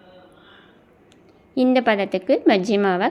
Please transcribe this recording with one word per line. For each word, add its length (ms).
இந்த 240
பதத்துக்கு 460
பஜ்ஜி 360
மாவை 240